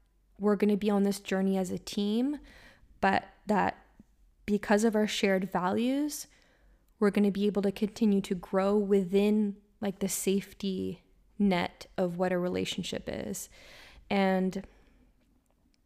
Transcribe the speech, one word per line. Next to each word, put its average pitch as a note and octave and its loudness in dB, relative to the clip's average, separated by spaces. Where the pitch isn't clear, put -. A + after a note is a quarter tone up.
we're G#3 2
gonna G#3 4
be G#3 0
on G3+ 4
this G3+ 0
journey F#3+ -2
as F#3 -4
a F#3 -4
team, A3+ -4
but G3 2
that G3+ 2
because G#3 2
of A3+ 2
our G#3+ 2
shared F#3+ 0
values, A#3+ -2
we're G#3 4
gonna G3+ 2
be G3 -2
able G3+ 0
to G3 0
continue G3+ 2
to F#3+ -4
grow F#3+ 0
within G3+ 2
like, G3+ -6
the F#3+ -2
safety F#3+ -4
net F#3 0
of F3 -2
what F#3 0
a F3+ 0
relationship F3+ -4
is. - -8
And F#3+ 0